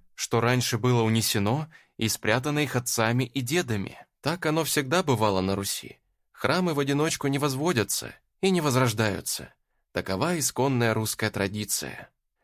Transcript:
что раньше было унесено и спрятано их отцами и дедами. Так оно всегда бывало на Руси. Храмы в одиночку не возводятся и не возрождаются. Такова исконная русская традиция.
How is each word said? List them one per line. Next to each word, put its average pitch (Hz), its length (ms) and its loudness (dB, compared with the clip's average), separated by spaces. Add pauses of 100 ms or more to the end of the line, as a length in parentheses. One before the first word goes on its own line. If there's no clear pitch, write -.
(140)
что - 260 0
раньше 120 380 2
было 120 240 4
унесено 113 680 0 (280)
и 110 120 -2
спрятано 131 520 0
их 131 160 -2
отцами 120 480 0
и 135 160 -6
дедами. 120 580 -4 (220)
Так 165 260 -4
оно 156 180 2
всегда 151 380 0
бывало 107 380 2
на 98 160 2
Руси. - 420 -6 (340)
Храмы 170 420 0
в 139 40 0
одиночку 143 480 0
не 139 120 0
возводятся 139 760 -2 (260)
и 190 100 4
не 180 100 4
возрождаются. 113 920 0 (400)
Такова 107 460 -2
исконная 123 560 0
русская 110 360 -2
традиция. 98 800 -4 (320)